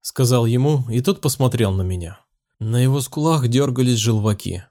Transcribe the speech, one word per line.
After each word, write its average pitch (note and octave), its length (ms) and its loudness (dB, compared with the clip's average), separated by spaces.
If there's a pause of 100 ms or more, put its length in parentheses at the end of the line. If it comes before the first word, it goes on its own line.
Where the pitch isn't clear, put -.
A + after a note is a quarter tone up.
сказал B2 440 0
ему, B2+ 440 0
и A#2 120 0
тот G3 180 -2
посмотрел A#2+ 540 0
на F#2+ 80 0
меня. F#2 400 -6 (380)
На A2 180 -2
его C3 240 2
скулах D3+ 460 0
дёргались B2 520 2
желваки. G#2 720 -2